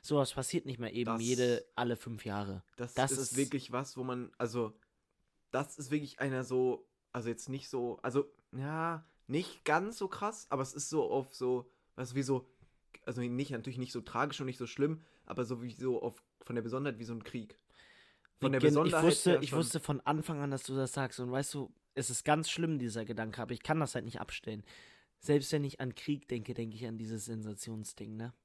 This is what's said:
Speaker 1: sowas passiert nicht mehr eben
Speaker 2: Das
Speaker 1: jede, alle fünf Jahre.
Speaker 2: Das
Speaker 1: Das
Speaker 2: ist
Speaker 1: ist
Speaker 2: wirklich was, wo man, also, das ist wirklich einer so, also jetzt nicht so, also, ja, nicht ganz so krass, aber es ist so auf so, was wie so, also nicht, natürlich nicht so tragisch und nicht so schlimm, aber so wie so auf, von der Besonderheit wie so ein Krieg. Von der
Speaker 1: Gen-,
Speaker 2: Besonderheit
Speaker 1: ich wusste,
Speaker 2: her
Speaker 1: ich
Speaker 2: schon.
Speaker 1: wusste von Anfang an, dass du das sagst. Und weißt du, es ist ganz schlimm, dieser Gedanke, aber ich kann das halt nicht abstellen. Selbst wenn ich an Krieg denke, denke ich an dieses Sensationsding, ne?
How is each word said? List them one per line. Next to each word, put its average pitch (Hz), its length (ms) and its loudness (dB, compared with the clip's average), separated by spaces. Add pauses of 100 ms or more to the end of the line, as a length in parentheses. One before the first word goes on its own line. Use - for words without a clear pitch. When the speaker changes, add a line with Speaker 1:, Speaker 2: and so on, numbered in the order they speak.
Speaker 1:
sowas 143 320 2
passiert 143 320 -2
nicht 127 120 -6
mehr 113 140 -4
eben 113 200 0
Speaker 2:
Das 113 100 0
Speaker 1:
jede, 120 420 4 (100)
alle 120 220 0
fünf 113 300 -10
Jahre. 101 360 -4 (140)
Speaker 2:
Das 123 200 -8
Speaker 1:
Das 131 160 4
Speaker 2:
ist 131 200 0
Speaker 1:
ist 120 60 0
Speaker 2:
wirklich 135 340 0
was, 131 240 -2
wo 131 80 -4
man, 123 320 -4
also, 113 380 0 (800)
das 143 260 -2
ist 135 120 -10
wirklich 147 300 -2
einer 131 240 0
so, 127 420 4 (260)
also 117 180 -2
jetzt 117 180 -6
nicht 135 220 -6
so, 123 320 -2
also, 135 280 2 (220)
ja, 160 540 -4 (200)
nicht 170 380 -4
ganz 185 320 2
so 196 120 -2
krass, - 420 -4
aber 131 100 2
es 131 140 -4
ist 147 160 -6
so 151 200 4
auf 131 240 0
so, 123 360 0 (260)
was 127 180 -6
wie 139 80 2
so, 131 240 2 (600)
also 123 160 -2
nicht, 127 300 -2
natürlich 120 260 -6
nicht 127 140 -4
so 117 100 -4
tragisch 135 380 -2
und 135 60 -2
nicht 127 120 -6
so 120 80 -4
schlimm, 156 340 0 (240)
aber 123 220 -2
so 120 160 -4
wie 120 100 -6
so 123 300 0
auf, 117 200 -4 (200)
von 120 140 -4
der 117 60 2
Besonderheit 123 360 -2
wie 117 60 -10
so 117 100 -6
ein 110 100 -8
Krieg. - 340 -10 (800)
Von 139 140 2
der 131 80 4
Speaker 1:
Gen-, 151 80 8
Speaker 2:
Besonderheit 147 280 6
Speaker 1:
ich 160 100 6
wusste, - 260 8
Speaker 2:
her 147 100 6
Speaker 1:
ich 135 80 -2
Speaker 2:
schon. 139 80 2
Speaker 1:
wusste 165 220 2
von 139 220 0
Anfang 151 400 0
an, 143 80 0
dass 135 140 -2
du 131 120 -4
das 135 160 0
sagst. 131 280 -2
Und 123 120 -2
weißt 135 220 0
du, 143 180 -4 (220)
es 135 160 -2
ist - 140 -2
ganz 156 240 4
schlimm, 160 300 2
dieser 117 260 -2
Gedanke, 110 380 -4
aber 117 100 -4
ich 117 100 -4
kann 156 180 2
das 170 140 0
halt 113 100 -2
nicht 117 160 -6
abstellen. - 420 -8 (560)
Selbst 147 340 2
wenn 147 120 2
ich 139 160 -6
an 127 140 -2
Krieg - 340 -4
denke, 120 260 -4
denke 113 220 -4
ich 117 100 -6
an 113 100 -6
dieses 110 300 -4
Sensationsding, 110 880 -8
ne? 117 160 -6 (120)